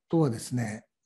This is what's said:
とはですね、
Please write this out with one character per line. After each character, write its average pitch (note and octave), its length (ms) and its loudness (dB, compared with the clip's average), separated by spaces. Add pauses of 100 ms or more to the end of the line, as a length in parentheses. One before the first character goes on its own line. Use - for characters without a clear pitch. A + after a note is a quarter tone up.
と E3 120 4
は C#3+ 100 4
で A2 80 -4
す - 160 -8
ね、 A2 300 -4 (220)